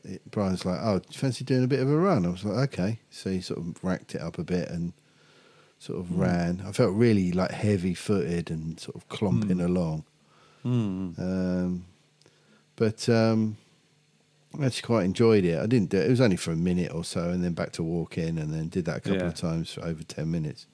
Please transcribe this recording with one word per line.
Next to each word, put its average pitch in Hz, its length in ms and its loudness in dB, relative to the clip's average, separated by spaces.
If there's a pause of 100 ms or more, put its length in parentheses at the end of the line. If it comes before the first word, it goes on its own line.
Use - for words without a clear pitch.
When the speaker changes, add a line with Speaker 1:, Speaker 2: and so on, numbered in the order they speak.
Speaker 1:
it, - 260 -14
Brian's 95 340 -2
like, 90 180 -2
"Oh, 101 180 2
do - 100 -20
you - 80 -16
fancy 131 260 -2
doing 127 200 4
a - 20 2
bit 127 140 2
of 135 100 2
a 147 60 4
run?" 165 300 4
I - 20 0
was 90 160 -6
like, 113 300 0
"Okay." 104 240 -2 (120)
So - 200 -8
he 92 100 -2
sort - 180 -8
of 82 240 -8
racked - 320 -4
it - 60 -6
up 82 180 -8
a 85 60 -6
bit 87 240 -2
and 85 240 -6 (880)
sort - 180 -8
of 90 100 -8
Speaker 2:
Hmm. 87 120 -2
Speaker 1:
ran. 90 460 2
I 104 60 -8
felt 104 220 4
really, 104 380 4
like, 90 180 0
heavy-footed 87 1000 0
and 80 280 -6
sort - 160 -14
of - 140 -16
clomping 104 460 0
Speaker 2:
Hmm. 90 80 -2
Speaker 1:
along. 87 420 0 (580)
Speaker 2:
Hmm. 101 560 0
Speaker 1:
Um, 90 680 0 (920)
but, 110 320 0
um, 113 480 4 (1040)
I 139 60 2
actually - 200 -2
quite 113 200 2
enjoyed 107 380 6
it. 82 140 2
I 82 80 -2
didn't 110 240 4
do 98 80 2
it. - 80 2
It 123 40 4
was 123 100 4
only 101 160 6
for - 160 -4
a 80 40 0
minute 90 380 0
or 85 100 -4
so, 87 260 -4
and 90 120 0
then 87 120 0
back 85 180 -6
to 87 100 -6
walking, 82 560 -2
and 76 160 -4
then 80 140 -4
did 90 160 -4
that 80 140 -4
a - 20 -6
couple 95 180 -2
Speaker 2:
Yeah. 90 100 -2
Speaker 1:
of 82 60 -6
times 82 380 -4
for - 120 -12
over 80 200 -6
ten 80 260 -6
minutes. 80 440 -4